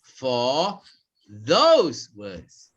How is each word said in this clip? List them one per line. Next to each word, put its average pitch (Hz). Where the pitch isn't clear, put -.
for 131
those 165
words. 98